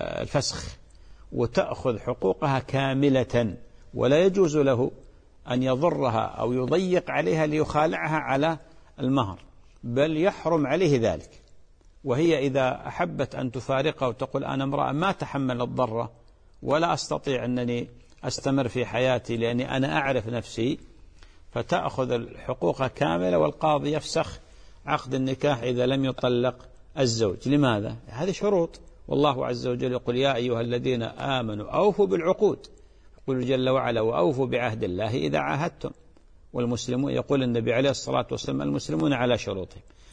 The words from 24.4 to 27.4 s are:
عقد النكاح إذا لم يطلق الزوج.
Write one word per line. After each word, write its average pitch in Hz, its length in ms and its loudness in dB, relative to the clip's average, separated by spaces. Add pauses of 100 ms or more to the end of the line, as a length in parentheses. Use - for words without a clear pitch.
عقد 143 280 -4
النكاح 131 480 0
إذا 123 240 0
لم 135 180 0
يطلق 123 640 0 (300)
الزوج. 113 500 2